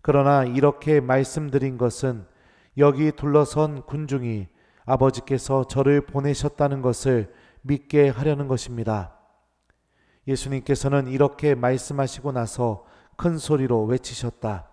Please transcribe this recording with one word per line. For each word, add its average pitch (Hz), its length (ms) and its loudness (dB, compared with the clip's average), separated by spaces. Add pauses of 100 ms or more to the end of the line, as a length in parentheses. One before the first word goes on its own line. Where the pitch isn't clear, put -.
그러나 139 440 4
이렇게 143 560 2
말씀드린 135 760 -2
것은 120 480 -2 (540)
여기 143 340 4
둘러선 147 720 0
군중이 127 680 -6 (380)
아버지께서 131 800 0
저를 139 420 2
보내셨다는 139 720 -2
것을 123 540 0 (280)
믿게 143 460 2
하려는 143 400 -2
것입니다." 113 640 -4 (1120)
예수님께서는 135 840 -2
이렇게 139 460 2
말씀하시고 131 760 -4
나서 117 540 -4 (300)
큰 170 200 -2
소리로 131 480 0
외치셨다. 113 880 -6